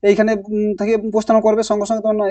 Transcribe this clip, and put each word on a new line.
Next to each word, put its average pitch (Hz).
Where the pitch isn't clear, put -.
এইখানে, 208
উম, 208
থেকে 208
উপস্থাপন 220
করবে, 214
সঙ্গে 208
সঙ্গে 220
তোমরা 214